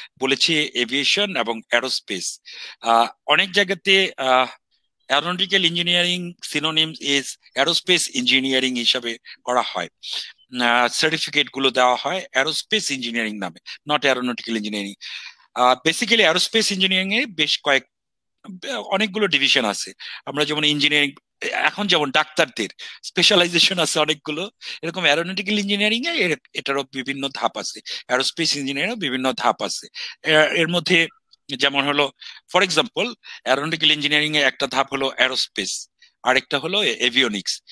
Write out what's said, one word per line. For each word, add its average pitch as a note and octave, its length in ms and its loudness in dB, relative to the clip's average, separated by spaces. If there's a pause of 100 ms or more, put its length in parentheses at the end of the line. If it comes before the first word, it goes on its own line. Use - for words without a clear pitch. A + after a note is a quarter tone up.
(200)
বলেছি D3 540 2
aviation C#3 640 0
এবং A2+ 220 -2 (100)
aerospace। A#2+ 720 -2 (400)
আহ, A#2 260 4 (200)
অনেক F3 260 2
জায়গাতে, F#3+ 640 2
আহ, B2+ 300 4 (640)
aeronautical F3+ 540 0
engineering F3 720 0 (200)
synonyms D#3 480 -2
is C#3+ 240 0 (320)
aerospace E3 540 2 (100)
engineering C3 560 2
হিসাবে A#2 420 -2 (260)
করা B2 220 2
হয়। F2 220 -6 (720)
আহ, A#2+ 280 4
certificate D3+ 600 0
গুলো C3+ 200 0
দেওয়া B2 260 4
হয় E3+ 360 -4
aerospace D3 640 -2
engineering A#2 440 -4
নামে, F#2 520 -10
not D3 120 0
aeronautical B2 500 0
engineering। G#2 420 -4 (600)
আহ, B2+ 340 4
basically A3 320 2
aerospace F#3 520 2
ইঞ্জিনিয়ারিং F#3+ 420 0
এ C4 120 0
বেশ D#3 380 -2
কয়েক, C3+ 180 2 (920)
অনেকগুলো G#3 540 -2
division C#3 380 2
আছে। G2 280 -2 (340)
আমরা C#3+ 180 0
যেমন D3+ 200 -2
engineering, D3 460 2 (300)
এখন - 460 -2
যেমন D#3 240 2
ডাক্তারদের C#3 580 0 (340)
specialization F3 760 2
আছে D#3+ 220 0
অনেকগুলো, D3+ 500 -4 (320)
এরকম E3 200 -6
aeronautical F3+ 560 0
engineering G#3 480 0
এ E4+ 60 -4
এর, F3+ 260 0 (140)
এটারও C#3 300 -4
বিভিন্ন C3+ 520 -8
ধাপ - 220 -2
আছে, G#2+ 240 -8 (280)
aerospace C#3 500 -2
ইঞ্জিনিয়ারিং C#3 340 -4
এরও A#3 80 -8
বিভিন্ন C3 320 -2
ধাপ A2+ 300 0
আছে। - 240 -6 (360)
এ-, D#3 320 4
এর E3 140 2
মধ্যে E3+ 400 2 (480)
যেমন C#3 280 0
হলো, C#3+ 280 0 (420)
for F#3 100 6
example, E3 500 0 (280)
অ্যারোনটিক্যাল D3+ 480 0
ইঞ্জিনিয়ারিং D3+ 460 0
এ D3 60 2
একটা C3+ 240 0
ধাপ C3 260 -2
হলো C3+ 260 -2
aerospace, B2 680 -2 (340)
আরেকটা C3 360 2
হলো F3 240 -2
এ-, B2+ 120 0
এভিওনিক্স। A#2+ 760 0